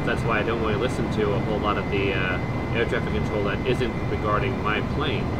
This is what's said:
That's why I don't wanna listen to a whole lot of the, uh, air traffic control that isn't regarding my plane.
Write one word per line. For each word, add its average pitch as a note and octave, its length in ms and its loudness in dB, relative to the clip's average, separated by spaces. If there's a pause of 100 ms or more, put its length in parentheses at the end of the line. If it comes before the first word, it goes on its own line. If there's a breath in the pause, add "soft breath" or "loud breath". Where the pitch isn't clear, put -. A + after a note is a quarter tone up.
That's A#2 180 0
why A2+ 180 2
I - 20 0
don't A2+ 200 0
wanna G#2+ 160 2
listen A#2+ 340 0
to G#2+ 220 2
a G2 40 2
whole G2+ 220 0
lot - 180 2
of F#2+ 140 -2
the, G2 220 0
uh, F#2 240 0 (380)
air A#2 80 2
traffic A2+ 300 0
control G#2+ 300 0
that G2+ 220 0
isn't B2 260 0 (180)
regarding G#2+ 520 0
my G#2 200 0 (120)
plane. C3+ 320 0 (140)